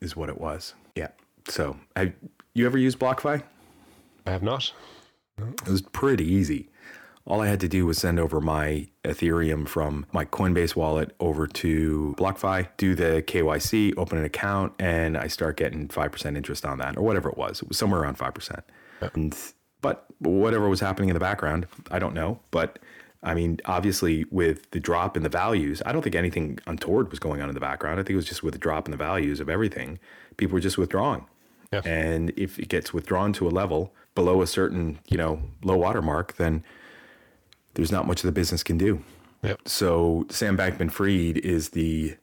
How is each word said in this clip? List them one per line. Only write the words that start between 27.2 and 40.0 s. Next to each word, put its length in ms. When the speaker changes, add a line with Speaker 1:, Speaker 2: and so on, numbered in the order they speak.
Speaker 1:
on 60
in 60
the 60
background. 380
I 60
think 60
it 60
was 80
just 200
with 100
the 60
drop 260
in 60
the 40
values 440
of 80
everything, 500
people 180
were 60
just 180
withdrawing. 480
Speaker 2:
Yeah. 120
Speaker 1:
And 520
if 240
it 80
gets 260
withdrawn 380
to 160
a 20
level 420
below 280
a 40
certain, 640
you 80
know, 260
low 120
water 260
mark, 340
then 260
there's 180
not 140
much 160
the 100
business 300
can 160
do. 260
Speaker 2:
Yep. 260
Speaker 1:
So 640